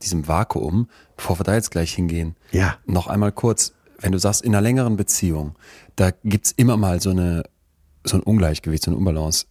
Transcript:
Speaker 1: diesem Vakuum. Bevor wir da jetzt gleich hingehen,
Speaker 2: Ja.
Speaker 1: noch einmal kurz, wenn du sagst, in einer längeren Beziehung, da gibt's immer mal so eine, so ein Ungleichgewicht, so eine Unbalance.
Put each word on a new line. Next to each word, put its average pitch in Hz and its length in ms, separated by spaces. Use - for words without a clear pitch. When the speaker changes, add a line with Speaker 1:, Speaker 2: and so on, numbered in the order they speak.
Speaker 1:
diesem 78 260
Vakuum. 85 600
Bevor 90 220
wir 98 40
da 95 100
jetzt 110 180
gleich 82 220
hingehen, 82 420
Speaker 2:
Ja. 92 240
Speaker 1:
noch 87 220
einmal 104 240
kurz, - 420
wenn 92 120
du 95 40
sagst, 101 240
in 117 140
einer 101 60
längeren 120 360
Beziehung, 78 580
da 92 160
gibt's 104 280
immer 120 240
mal 92 260
so 95 100
eine, 87 320
so - 120
ein 87 60
Ungleichgewicht, 80 600
so 85 80
eine 80 60
Unbalance. 80 540